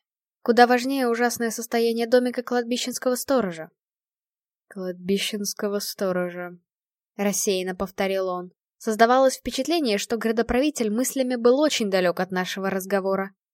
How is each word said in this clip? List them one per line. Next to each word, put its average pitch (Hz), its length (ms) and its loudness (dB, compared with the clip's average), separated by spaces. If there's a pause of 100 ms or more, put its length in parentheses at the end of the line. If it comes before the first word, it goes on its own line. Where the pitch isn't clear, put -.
(420)
Куда 240 240 8
важнее 247 420 0
ужасное 233 440 0
состояние 233 560 -2
домика 247 340 2
кладбищенского 247 720 -4
сторожа. 190 560 -2 (1000)
«Кладбищенского 196 1080 -4
сторожа», 180 800 -4 (680)
рассеянно 190 520 -2
повторил 190 520 -2
он. 180 240 -6 (260)
Создавалось 240 600 4
впечатление, 262 600 0
что 233 200 -4
городоправитель 233 720 0
мыслями 254 460 -2
был 240 240 4
очень 254 300 2
далек 185 300 2
от 185 120 -2
нашего 190 380 -4
разговора. 190 680 -2 (180)